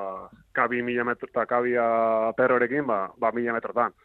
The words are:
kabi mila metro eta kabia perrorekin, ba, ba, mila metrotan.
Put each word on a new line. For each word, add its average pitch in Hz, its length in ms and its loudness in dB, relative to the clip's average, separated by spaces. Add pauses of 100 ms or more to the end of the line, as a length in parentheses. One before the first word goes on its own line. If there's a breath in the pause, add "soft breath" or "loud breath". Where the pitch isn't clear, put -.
(560)
kabi 123 300 2
mila 120 180 -2
metro 120 260 -4
eta 113 160 -2
kabia 123 420 0 (500)
perrorekin, 127 500 2
ba, 104 140 0 (180)
ba, 113 160 0
mila 120 220 -2
metrotan. 110 360 -2 (120)